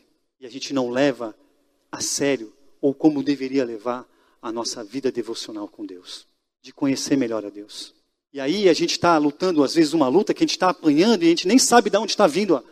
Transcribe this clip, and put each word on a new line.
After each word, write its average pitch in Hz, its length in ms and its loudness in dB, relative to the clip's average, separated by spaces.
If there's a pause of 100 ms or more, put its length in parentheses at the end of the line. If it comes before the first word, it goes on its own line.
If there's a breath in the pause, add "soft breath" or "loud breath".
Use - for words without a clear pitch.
(400)
E 131 60 -20
a 123 40 -16
gente 131 240 -12
não 127 160 -2
leva 120 460 -2 (560)
a - 80 -14
sério, 135 540 -4 (260)
ou 139 140 0
como 147 300 0
deveria 135 420 -2
levar, 117 420 -8 (340)
a 120 100 -10
nossa 117 320 -10
vida 123 280 -6
devocional 110 560 -10
com 107 180 -16
Deus. 92 400 -18 (360)
De 131 100 -20
conhecer 135 460 -2
melhor 113 260 -4
a 101 60 -10
Deus. - 440 -18 (380)
E 139 80 -14
aí 180 300 2
a 160 40 6
gente 156 260 -2
tá 170 180 4
lutando, 151 460 0
às 131 100 0
vezes, 151 200 4
uma 156 140 2
luta 165 260 2
que - 100 0
a 160 40 0
gente - 120 -4
tá 185 100 2
apanhando 175 540 2
e - 20 4
a 165 40 6
gente 170 180 2
nem 220 100 6
sabe 240 320 4
de 196 80 0
onde 214 180 -2
tá 202 120 4
vindo 175 280 2
a, 120 160 -4